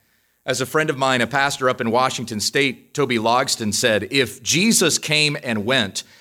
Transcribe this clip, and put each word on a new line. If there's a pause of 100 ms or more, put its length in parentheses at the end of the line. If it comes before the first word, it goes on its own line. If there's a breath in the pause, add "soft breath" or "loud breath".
(480)
As
a
friend
of
mine,
a
pastor
up
in
Washington
State,
Toby
Logston,
said,
If
Jesus
came
and
went, (200 soft breath)